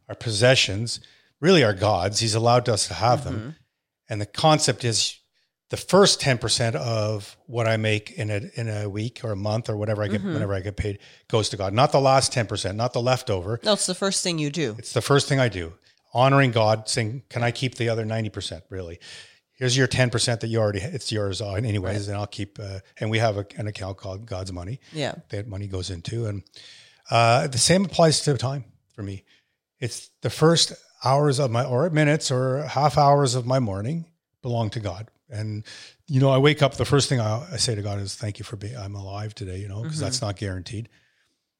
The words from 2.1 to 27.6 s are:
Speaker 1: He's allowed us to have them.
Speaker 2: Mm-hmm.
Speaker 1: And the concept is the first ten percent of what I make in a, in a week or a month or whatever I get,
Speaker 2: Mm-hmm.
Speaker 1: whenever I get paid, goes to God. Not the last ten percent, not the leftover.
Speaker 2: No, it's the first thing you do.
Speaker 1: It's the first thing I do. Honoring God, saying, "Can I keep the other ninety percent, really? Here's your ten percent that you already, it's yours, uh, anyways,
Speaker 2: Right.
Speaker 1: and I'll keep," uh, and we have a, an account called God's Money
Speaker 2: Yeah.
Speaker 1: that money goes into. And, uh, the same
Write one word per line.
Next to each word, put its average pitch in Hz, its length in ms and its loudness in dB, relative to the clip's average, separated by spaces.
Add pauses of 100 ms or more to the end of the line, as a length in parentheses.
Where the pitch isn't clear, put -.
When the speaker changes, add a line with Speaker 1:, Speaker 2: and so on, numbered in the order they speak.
Speaker 1:
He's 113 160 0
allowed 117 340 4
us 104 180 0
to - 60 -10
have 110 300 2
them. 87 120 -8
Speaker 2:
Mm-hmm. 113 140 -8 (600)
Speaker 1:
And 104 120 -6
the 104 40 -6
concept 151 580 2
is - 340 -2 (520)
the - 80 -6
first - 420 4
ten 127 200 2
percent 117 360 0
of 110 680 -4
what 117 220 -2
I 113 100 4
make 107 340 0
in 110 200 -6
a, 101 100 -2 (140)
in 117 120 -4
a 104 220 -6
week 107 340 -8
or 110 80 -4
a 101 40 -4
month 107 340 -2
or 110 80 -4
whatever 107 240 -2
I 104 60 0
get, 98 140 -2
Speaker 2:
Mm-hmm. 190 120 -4
Speaker 1:
whenever 104 220 -2
I 95 60 -4
get 101 160 -8
paid, 101 200 -4 (300)
goes 110 220 0
to 104 80 -8
God. 95 160 -4
Not 131 180 4
the 143 100 4
last 135 320 4
ten 113 140 0
percent, 98 300 -6
not 120 160 -2
the 123 80 -2
leftover. 113 640 -2
Speaker 2:
No, 214 100 2
it's 196 120 -2
the 180 100 -4
first 196 280 -2
thing 170 160 -2
you 147 100 -2
do. 139 300 -4
Speaker 1:
It's - 140 -12
the 113 80 0
first 139 280 2
thing 135 100 2
I 123 100 4
do. 85 240 -8 (400)
Honoring 135 380 6
God, 110 380 2
saying, 117 400 -4
"Can 120 140 -4
I 120 80 0
keep 123 240 -6
the 117 140 -2
other 113 140 -2
ninety 110 260 -4
percent, 87 400 -10
really? 87 300 -12 (540)
Here's 127 240 0
your 127 100 4
ten 123 220 2
percent 117 320 0
that 113 60 -4
you 113 120 -2
already, 104 200 2
it's 127 320 -8
yours, 101 280 -2
uh, 101 140 -6
anyways, 104 460 -2
Speaker 2:
Right. 101 80 -8
Speaker 1:
and 101 100 -6
I'll 104 100 -6
keep," - 320 -12
uh, 98 200 -12 (200)
and 110 120 -4
we 110 80 2
have 107 180 2
a, 101 80 -4 (120)
an 107 100 -6
account 95 300 -8
called 98 280 -12
God's 92 260 -8
Money 90 280 -10 (120)
Speaker 2:
Yeah. 143 220 -6 (160)
Speaker 1:
that 104 180 -8
money 101 200 -8
goes 92 240 -6
into. 110 340 -6
And, 101 160 -6 (720)
uh, 117 360 6
the 131 120 -4
same 185 260 4